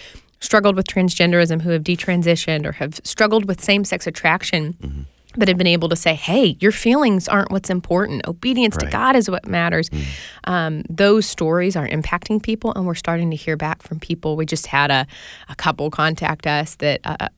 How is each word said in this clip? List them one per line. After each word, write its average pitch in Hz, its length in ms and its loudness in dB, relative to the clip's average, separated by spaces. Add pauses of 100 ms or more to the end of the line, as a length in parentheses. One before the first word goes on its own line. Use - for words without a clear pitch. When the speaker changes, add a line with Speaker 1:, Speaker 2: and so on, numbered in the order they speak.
(400)
Speaker 1:
struggled 202 360 4
with 190 120 0
transgenderism, 175 720 2
who 175 100 -2
have 160 120 0
detransitioned 170 840 0
or 147 60 -4
have 147 320 -8
struggled 214 440 2
with 185 160 -4
same-sex 196 440 0
attraction, 165 720 0
Speaker 2:
Mm-hmm. 69 200 -8 (360)
Speaker 1:
but 214 100 4
have 180 120 2
been 175 80 4
able 170 220 2
to 170 60 0
say, 160 200 0
"Hey, 208 440 2
your 202 120 4
feelings 233 560 2
aren't 196 240 0
what's 190 180 -2
important. 180 580 -2
Obedience 233 500 0
to - 100 -2
Speaker 2:
Right. - 40 -6
Speaker 1:
God 254 240 2
is 220 140 2
what 185 180 -4
matters." 170 440 0
Speaker 2:
Mm. 151 120 -4 (420)
Speaker 1:
Um, 160 440 -2
those 202 380 4
stories 180 480 0
are 147 120 -2
impacting 175 540 -2
people, 220 320 -4
and 185 140 -2
we're 170 80 -2
starting 170 340 -2
to 156 80 -4
hear 160 180 -4
back 156 280 -6
from 160 160 -10
people. 156 360 -4
We 160 120 -2
just - 180 -4
had 143 240 2
a, 131 160 2 (420)
a - 80 -14
couple 151 360 -2
contact 156 560 -2
us, 147 300 -2
that, 147 260 -2
a, - 340 -6